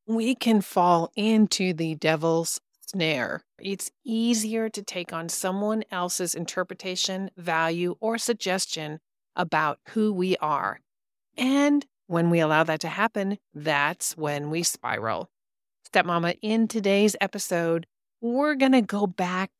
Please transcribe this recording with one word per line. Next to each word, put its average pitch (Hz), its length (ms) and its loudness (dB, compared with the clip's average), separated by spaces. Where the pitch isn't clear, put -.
We 226 260 0
can 220 280 2
fall 175 540 2
into 208 580 2
the 160 200 -2
devil's 160 680 0
snare. 156 560 -2
It's 190 320 -8
easier 226 640 0
to 214 140 -10
take 180 320 -8
on 165 160 -6
someone 208 640 -2
else's 180 420 -2
interpretation, 185 1040 -6
value, 170 640 -2
or 226 180 -2
suggestion 180 840 -4
about 156 420 0
who 214 220 2
we 185 260 0
are. 143 420 -2
And 277 480 2
when 170 220 2
we 170 120 6
allow 156 240 4
that 156 160 -2
to 165 80 -6
happen, 202 480 -2
that's 147 640 -2
when 147 320 -4
we 165 140 -2
spiral. 110 680 -4
Stepmama, 170 540 0
in 220 260 2
today's 202 540 4
episode, 170 680 -2
we're 269 360 0
gonna 262 260 4
go 202 260 -2
back 185 420 -4